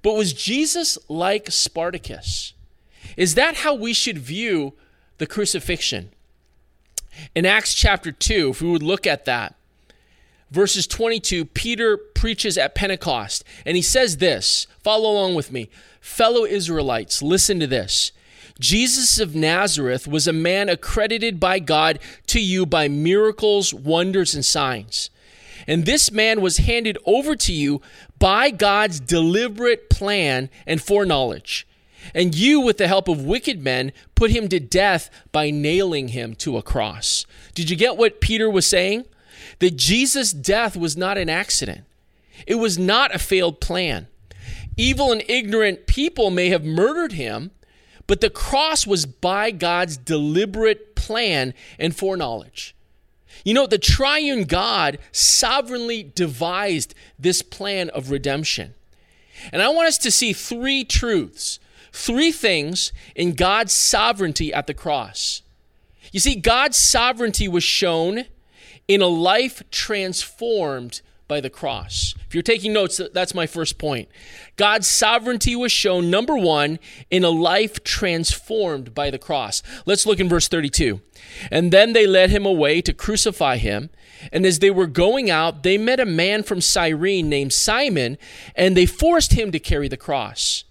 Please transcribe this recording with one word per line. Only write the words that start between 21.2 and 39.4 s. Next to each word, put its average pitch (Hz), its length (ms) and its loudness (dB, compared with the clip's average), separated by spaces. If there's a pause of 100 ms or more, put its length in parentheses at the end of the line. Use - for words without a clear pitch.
by 185 180 2
God 156 400 2 (280)
to 233 120 2
you 185 260 0
by 151 220 2
miracles, 202 880 2
wonders, 165 600 0
and 143 120 -4
signs. 127 640 -2 (580)
And 160 180 0
this 285 240 4
man 220 300 2
was 185 160 0
handed 233 500 0
over 277 300 2
to - 160 -2
you 143 300 0 (360)
by 220 340 4
God's 202 500 0
deliberate 208 880 0
plan 156 600 0 (160)
and 160 160 -2
foreknowledge. 151 840 0 (460)
And 170 200 2
you, 269 280 4
with 240 160 2
the 190 100 2
help 190 220 2
of 143 160 -2
wicked 208 360 -4
men, 131 300 -2 (220)
put 220 180 6
him 226 160 0
to 175 140 0
death 180 480 0 (240)
by 151 160 0
nailing 147 600 0
him 113 260 -8
to 135 200 -6
a 107 80 -4
cross." - 600 -4 (300)
Did 165 140 -4
you 175 60 0
get 202 220 2
what 220 240 2
Peter 220 280 2
was 190 160 2
saying? 202 380 0 (560)